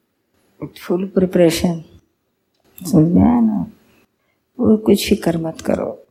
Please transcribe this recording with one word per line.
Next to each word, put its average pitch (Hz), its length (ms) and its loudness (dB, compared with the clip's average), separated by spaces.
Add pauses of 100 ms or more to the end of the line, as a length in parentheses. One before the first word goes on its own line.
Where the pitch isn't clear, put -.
(800)
फुल 180 260 -4
प्रिपरेशन, 180 760 0 (1080)
समझ 160 200 4
में 185 100 4
आया 240 180 2
ना? 214 300 -2 (920)
वो 220 160 4
कुछ 214 320 0
फिक्र 170 300 0
मत 160 220 -8
करो। - 500 -6